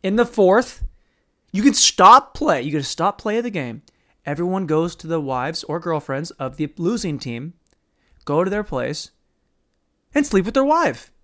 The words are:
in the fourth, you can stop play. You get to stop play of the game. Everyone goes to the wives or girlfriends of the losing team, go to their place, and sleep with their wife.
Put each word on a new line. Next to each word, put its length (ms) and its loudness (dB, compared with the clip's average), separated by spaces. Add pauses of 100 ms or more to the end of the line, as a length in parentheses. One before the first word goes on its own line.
in 140 0
the 80 4
fourth, 580 2 (680)
you 120 -2
can 100 6
stop 600 6
play. 280 0
You 100 -6
get 60 -2
to 60 -2
stop 360 -4
play 180 -4
of 60 -2
the 60 -6
game. 320 -8 (440)
Everyone 400 -4
goes 320 0
to 100 -16
the 120 -2
wives 440 -6
or 160 -6
girlfriends 520 -6
of 260 -8
the 200 -6
losing 400 -4
team, 360 -10 (720)
go 180 0
to 60 0
their 140 -4
place, 480 -6 (1000)
and 120 2
sleep 200 0
with 80 -6
their 100 2
wife. 480 0 (120)